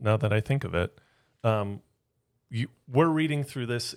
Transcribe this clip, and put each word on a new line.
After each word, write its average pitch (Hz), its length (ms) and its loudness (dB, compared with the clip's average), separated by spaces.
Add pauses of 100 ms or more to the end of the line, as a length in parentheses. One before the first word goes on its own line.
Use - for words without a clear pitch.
now 107 160 2
that 107 160 0
I 107 80 2
think - 240 -2
of 82 100 -4
it. 87 260 -2 (440)
Um, 104 380 -2 (680)
you, 117 180 -4 (200)
we're 147 200 4
reading 156 360 0
through 127 220 -8
this 120 300 -4